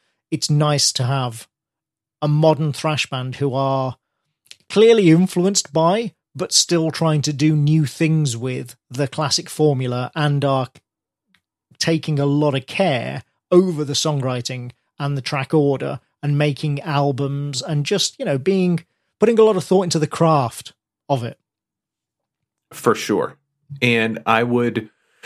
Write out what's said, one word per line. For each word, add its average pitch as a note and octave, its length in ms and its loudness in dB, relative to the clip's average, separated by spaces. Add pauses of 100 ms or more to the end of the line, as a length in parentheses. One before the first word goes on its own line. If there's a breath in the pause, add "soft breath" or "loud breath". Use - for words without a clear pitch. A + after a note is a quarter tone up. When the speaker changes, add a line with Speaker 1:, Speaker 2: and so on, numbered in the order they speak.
(320)
Speaker 1:
it's - 180 -4
nice D3 440 0
to C3 100 -4
have B2 440 -4 (720)
a D3+ 60 -2
modern D3+ 460 2
thrash - 360 -4
band B2+ 260 -8
who C#3 180 -2
are C3+ 440 -2 (720)
clearly G#3+ 420 6
influenced F3+ 600 2
by, F3 420 0 (220)
but D#3+ 160 -6
still D#3+ 400 0
trying D#3 300 0
to D3+ 120 -2
do D3+ 220 2
new D3+ 300 2
things D3+ 500 0
with B2+ 400 -8 (140)
the C3 180 -4
classic - 420 -4
formula B2+ 680 0
and D3 280 0
are C3+ 260 0 (1080)
taking D#3 400 -2
a C#3 60 0
lot C#3+ 300 0
of C3 100 -6
care C3 580 -2 (280)
over F3+ 320 4
the C#3 100 -6
songwriting B2+ 800 -4 (280)
and C#3+ 180 -4
the C3+ 40 -8
track C3 320 -4
order C#3 460 2 (240)
and C#3+ 140 0
making D3 440 -2
albums C#3+ 800 -2
and D3 240 -2
just, - 320 -4
you C4+ 80 -8
know, C#3+ 120 0
being, F3+ 460 0 (360)
putting A3+ 180 4
a A3 60 8
lot A3 140 4
of C4 60 -2
thought F#3+ 200 4
into E3 160 -2
the D3+ 80 0
craft D3+ 680 0 (360)
of C3 140 -2
it. - 140 -10 (1300)
Speaker 2:
For - 240 0
sure. - 420 -2 (440)
And A2+ 440 0
I A2+ 180 2
would, A#2+ 460 -2 (360 loud breath)